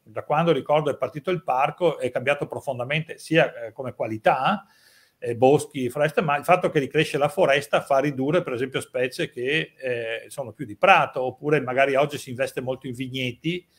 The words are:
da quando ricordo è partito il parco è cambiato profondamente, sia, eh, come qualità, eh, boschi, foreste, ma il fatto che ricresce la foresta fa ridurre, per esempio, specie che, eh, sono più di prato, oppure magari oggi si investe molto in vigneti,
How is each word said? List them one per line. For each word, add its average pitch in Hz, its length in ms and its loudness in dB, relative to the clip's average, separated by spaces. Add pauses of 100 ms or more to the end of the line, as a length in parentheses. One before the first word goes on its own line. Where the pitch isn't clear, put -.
da 110 180 -12
quando 165 300 2
ricordo 147 380 2
è 123 60 -4
partito 151 360 -4
il 175 100 -4
parco 143 560 0
è 127 140 -4
cambiato 139 340 0
profondamente, 131 720 -6
sia, 131 480 0
eh, 107 60 -12
come 127 200 -10
qualità, 135 760 0 (580)
eh, 120 120 -4
boschi, 131 520 4
foreste, 147 320 0
ma 151 160 0
il 143 80 -4
fatto 180 260 4
che 151 100 2
ricresce 147 380 0
la 143 100 2
foresta 143 520 2
fa 139 200 2
ridurre, 143 420 0
per 131 120 -6
esempio, 135 260 -4
specie 131 500 -4
che, 143 480 -4
eh, 117 500 -6
sono 117 240 -12
più - 140 -12
di 104 100 -14
prato, 160 460 4
oppure 143 380 -2
magari 131 340 0
oggi 143 240 0
si - 120 -12
investe 127 300 -6
molto 131 280 -8
in 123 60 -8
vigneti, 131 720 -6 (140)